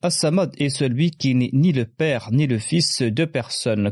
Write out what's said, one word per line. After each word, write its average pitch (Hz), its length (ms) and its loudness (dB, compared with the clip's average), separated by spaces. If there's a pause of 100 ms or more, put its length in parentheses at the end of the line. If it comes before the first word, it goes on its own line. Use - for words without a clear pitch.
As-Samad 170 560 0
est 143 120 0
celui 139 420 0
qui 135 220 -2
n'est 123 200 2
ni 156 180 4
le 127 140 0
père 131 460 -4
ni 143 140 2
le 123 140 0
fils 160 420 -2
de 120 240 0
personne, 110 680 -2